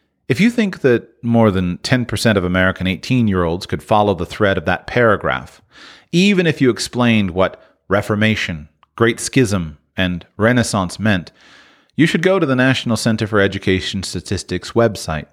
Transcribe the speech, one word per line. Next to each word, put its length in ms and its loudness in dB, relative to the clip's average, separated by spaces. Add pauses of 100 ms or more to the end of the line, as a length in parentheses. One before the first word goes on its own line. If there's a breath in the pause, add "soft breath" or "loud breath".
(280)
If 100 0
you 100 4
think 340 -2
that 260 2 (160)
more 260 4
than 280 0
ten 280 -2
percent 320 0
of 60 2
American 420 0
eighteen-year-olds 800 0
could 160 -6
follow 320 2
the 100 -6
thread 320 0
of 80 -4
that 220 -2
paragraph, 720 0 (520 loud breath)
even 340 4
if 140 -2
you 100 4
explained 600 0
what 280 0 (280 soft breath)
Reformation, 800 -2 (260)
Great 240 2
Schism, 600 -2 (180)
and 280 -2 (120)
Renaissance 640 0
meant, 320 -2 (640 soft breath)
you 100 4
should 160 -2
go 160 2
to 80 0
the 80 0
National 420 0
Center 300 -2
for 140 0
Education 640 0
Statistics 680 -8
website. 640 -2